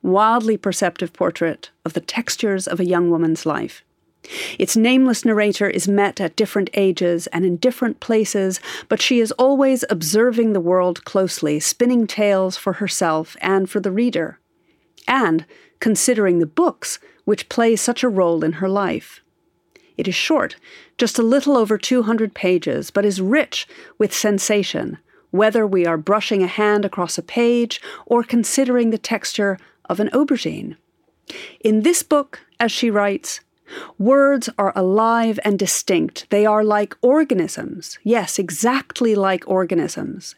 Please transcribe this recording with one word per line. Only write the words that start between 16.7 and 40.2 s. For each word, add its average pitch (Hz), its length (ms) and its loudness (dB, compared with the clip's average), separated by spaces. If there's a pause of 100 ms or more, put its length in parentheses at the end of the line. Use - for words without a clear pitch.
which - 240 -2
play 226 260 2
such 240 300 -2
a 254 40 2
role 170 360 2
in 160 80 0
her 175 160 -4
life. 190 540 -4 (760)
It - 120 -4
is 180 60 -4
short, - 420 0 (400)
just - 220 0
a 240 40 2
little 269 360 2
over 214 180 2
two 247 280 0
hundred 220 280 -2
pages, 170 580 -2
but 202 140 0
is 190 160 0
rich 226 480 -2 (300)
with 208 160 0
sensation, - 840 -2 (340)
whether 214 360 2
we 185 180 2
are 165 140 0
brushing 196 440 0
a 180 40 2
hand 208 400 0
across 180 320 -4
a 170 40 -6
page 240 600 0 (240)
or 233 160 2
considering 240 680 2
the 220 60 0
texture 202 600 -2 (320)
of 214 100 -2
an - 140 0
aubergine. 254 600 -2 (840)
In 214 220 2
this 339 200 2
book, - 380 -2 (180)
as 233 140 0
she - 180 -2
writes, 202 500 -2 (580)
"Words 269 580 4
are 196 180 0
alive 220 680 2
and 202 140 0
distinct. 180 720 -2
They 208 160 4
are 214 180 4
like 208 380 0
organisms. 247 1000 0
Yes, 214 360 0
exactly 226 760 0
like 190 320 0
organisms. 175 920 -2